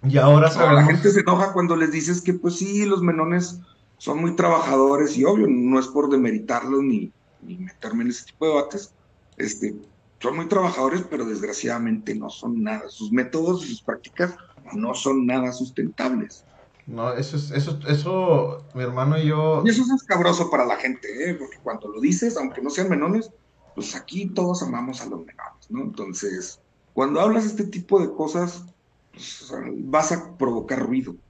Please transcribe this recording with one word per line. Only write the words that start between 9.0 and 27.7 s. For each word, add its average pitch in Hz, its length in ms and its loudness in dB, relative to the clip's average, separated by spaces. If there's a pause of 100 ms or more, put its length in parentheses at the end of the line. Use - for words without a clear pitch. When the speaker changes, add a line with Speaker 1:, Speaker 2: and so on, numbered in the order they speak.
Speaker 2:
este, - 380 -6 (440)
son 135 160 -2
muy 165 120 -6
trabajadores, 175 600 0
pero 123 160 -4
desgraciadamente 110 920 -4
no 107 140 -8
son 117 340 -6
nada, 107 260 -6
sus 107 220 -8
métodos 160 540 0
y 139 40 -10
sus 113 140 -12
prácticas 170 520 -6 (360)
no 160 220 -4
son 135 320 0
nada 127 260 0
sustentables. 123 960 -6 (400)
Speaker 1:
No, 117 280 -6
eso 143 240 -4
es, - 140 -6
eso, 151 360 -2
eso, 170 840 0
mi 127 100 -6
hermano 131 360 0
y 156 80 2
yo 156 360 2
Speaker 2:
Y 220 60 6
eso 226 140 2
es 240 80 0
escabroso 175 580 0
para 131 160 2
la 110 120 0
gente, 127 520 -6
¿eh? 175 60 -4
Porque - 260 -14
cuando 110 280 -10
lo 107 100 -12
dices, 180 380 0
aunque 202 240 -6
no 131 80 -4
sean 185 200 -2
menones, 175 400 0 (440)
pues - 220 -10
aquí - 380 -8
todos 180 300 -2
amamos 127 380 -8
a - 40 -14
los 90 200 -12
menones, - 440 -20
¿no? 123 140 -8
Entonces, 95 800 -10 (320)
cuando 143 280 -2
hablas 220 240 2
este 208 220 -4
tipo 190 320 0